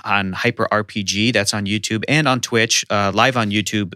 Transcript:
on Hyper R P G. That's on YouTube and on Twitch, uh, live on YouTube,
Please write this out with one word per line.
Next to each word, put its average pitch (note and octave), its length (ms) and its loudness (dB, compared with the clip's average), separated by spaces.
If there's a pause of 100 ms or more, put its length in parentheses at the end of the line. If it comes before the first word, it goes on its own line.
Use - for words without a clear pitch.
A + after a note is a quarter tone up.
on G2 280 0
Hyper A2+ 380 -2
R G#2+ 140 0
P G#2 180 -6
G. G2+ 300 0
That's G2+ 220 0
on G#2 120 -4
YouTube G#2 420 -2
and D3+ 200 2
on B2+ 120 2
Twitch, A#2 500 0
uh, G2+ 220 2
live A#2 240 4
on A2 140 0
YouTube, G#2 460 -2